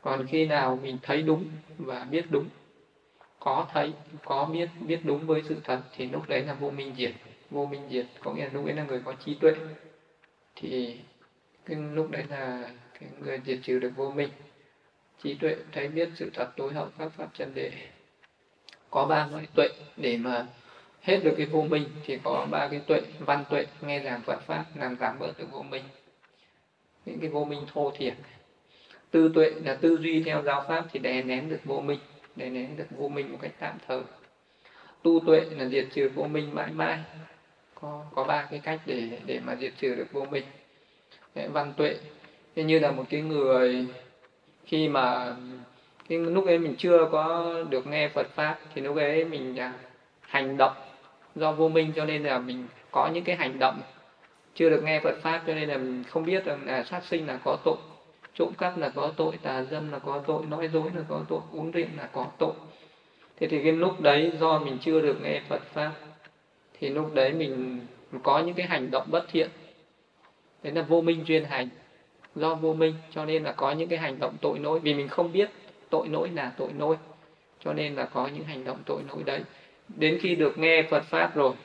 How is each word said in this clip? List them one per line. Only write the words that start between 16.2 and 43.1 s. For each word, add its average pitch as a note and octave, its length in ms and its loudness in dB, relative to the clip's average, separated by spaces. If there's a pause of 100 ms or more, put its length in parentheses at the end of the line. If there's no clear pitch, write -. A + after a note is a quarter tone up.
thật - 220 -4
tối C#3 160 -4
hậu D3+ 160 -6 (100)
các D#3+ 180 -8
pháp E3+ 180 -10
chân D#3 200 -8
đế. C3+ 160 -6 (1200)
Có C#3 140 2
ba D3+ 280 2
loại D#3 220 -10
tuệ - 140 6 (280)
để A#2+ 200 0
mà B2 300 -2 (560)
hết F#3 220 2
được D#3 120 6
cái D3 100 0
vô D3+ 160 2
minh D3+ 220 0 (220)
thì C3+ 160 -4
có C#3 280 -2
ba D3 180 0
cái D3 180 -6
tuệ: D#3+ 140 4 (180)
văn D3 320 0
tuệ, D3+ 160 0 (140)
nghe C#3+ 200 -4
giảng B2 220 -6
Phật - 180 -4
pháp, D#3+ 240 -6 (100)
làm B2+ 260 -6
giảm A#2+ 180 -4
bớt D#3 200 -8
được - 140 -12
vô D3 100 -12
minh. C3+ 220 -10 (1200)
Những - 140 -10
cái D#3 100 -4
vô D3 140 0
minh D3 160 -6 (120)
thô D3 240 0
thiển. C3 180 -4 (960)
Tư D#3+ 240 8
tuệ D#3 160 8 (140)
là C3+ 100 0
tư E3 260 6
duy D#3+ 220 2
theo D3+ 200 0
giáo C#3+ 260 0
pháp E3 240 0
thì C#3 60 -6
đè B2+ 240 -2
nén B2+ 260 -4
được D#3+ 160 -6
vô C#3 160 -2
minh, C#3+ 180 -2 (380)
đè B2+ 140 -8
nén C3 260 -8
được D3+ 80 -8 (120)
vô C#3+ 120 -4
minh C#3 240 -6
một C3+ 100 -10
cách D3+ 160 -8
tạm D3+ 160 -8 (140)
thời. B2+ 120 -2 (1040)
Tu E3 240 8
tuệ D#3+ 140 10 (100)
là C#3 160 -4
diệt C3 280 0
trừ C#3 200 2
vô D3+ 100 -2
minh D3+ 300 -4
mãi D3+ 200 -4
mãi. D#3+ 240 -2 (760)
Có, D3 300 -12 (100)
có C3+ 100 0
ba D3 260 -2
cái D3 140 -8
cách D#3+ 220 -4
để, A#2+ 220 -4 (180)
để B2+ 180 -6
mà B2 120 -6
diệt B2+ 240 -8
trừ C3 140 0
được - 180 -6
vô C3+ 180 -4
minh. C#3 140 -4 (920)
Đấy, - 140 -6
văn C#3+ 280 -2
tuệ. D3+ 200 2 (600)
Thế D#3+ 60 0
như D#3 160 6
là C#3+ 120 6
một C3 200 -4